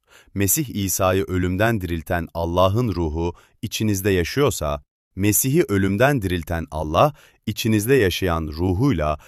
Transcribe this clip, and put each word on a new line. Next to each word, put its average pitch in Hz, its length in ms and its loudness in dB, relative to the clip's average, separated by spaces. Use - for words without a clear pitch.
Mesih 101 360 -2
İsa'yı 95 540 0
ölümden 92 580 -2
dirilten 85 520 -4
Allah'ın 92 640 0
ruhu 82 400 -2
içinizde 104 480 -2
yaşıyorsa, 87 720 0
Mesih'i 117 540 2
ölümden 117 520 2
dirilten 87 500 -4
Allah, 80 420 2
içinizde 110 500 2
yaşayan 87 520 0
ruhuyla 85 680 0